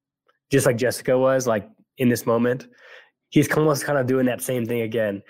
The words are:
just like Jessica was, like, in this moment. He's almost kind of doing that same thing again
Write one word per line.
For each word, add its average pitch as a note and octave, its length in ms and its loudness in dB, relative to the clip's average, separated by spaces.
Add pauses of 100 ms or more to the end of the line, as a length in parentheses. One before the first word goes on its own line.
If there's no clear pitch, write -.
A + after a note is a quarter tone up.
(520)
just C3+ 140 4
like B2+ 100 2
Jessica B2 420 0
was, C3 300 2
like, A2 200 -2 (300)
in B2+ 100 2
this A#2+ 180 0
moment. A#2+ 420 0 (640)
He's - 260 2
almost D3+ 280 2
kind D3 140 -2
of B2+ 80 -2
doing C3 200 0
that A#2+ 140 -2
same B2 260 -4
thing A#2 160 -2
again A2 480 -4